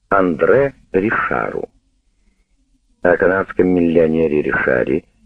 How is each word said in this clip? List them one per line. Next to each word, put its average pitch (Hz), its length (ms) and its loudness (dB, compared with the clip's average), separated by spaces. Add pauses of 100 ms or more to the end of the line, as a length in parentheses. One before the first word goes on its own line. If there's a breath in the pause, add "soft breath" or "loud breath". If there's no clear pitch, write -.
Андре 98 640 2 (180)
Ришару. 92 760 -4 (1300)
О 87 140 2
канадском 92 520 0
миллионере 82 760 2
Ришаре 65 600 -2 (220)